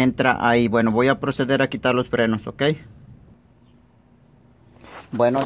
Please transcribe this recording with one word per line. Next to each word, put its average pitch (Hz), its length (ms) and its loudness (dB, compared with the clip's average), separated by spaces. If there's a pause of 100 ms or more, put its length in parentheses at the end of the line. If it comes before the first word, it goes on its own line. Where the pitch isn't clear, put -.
entra 127 480 0
ahí. 120 200 4
Bueno, 113 240 2
voy 123 160 2
a 135 100 0
proceder 131 420 -2
a 135 80 0
quitar 127 240 -2
los 123 160 -2
frenos, 113 380 -2
¿ok? 117 160 -8 (2500)
Bueno, 123 360 2